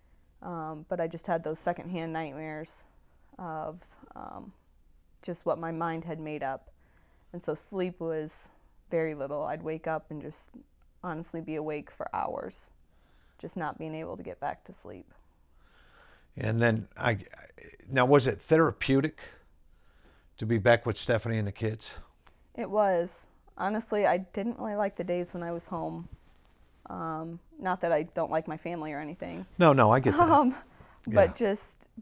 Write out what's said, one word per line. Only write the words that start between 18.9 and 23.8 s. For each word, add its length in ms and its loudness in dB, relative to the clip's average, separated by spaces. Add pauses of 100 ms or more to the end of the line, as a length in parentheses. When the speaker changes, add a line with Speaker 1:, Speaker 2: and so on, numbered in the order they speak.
Speaker 2:
to 80 -6
be 120 2
back 280 6
with 120 -2
Stephanie 400 0
and 100 0
the 40 -4
kids? 380 -6 (640)
Speaker 1:
It 140 -6
was. 580 2 (300)
Honestly, 500 0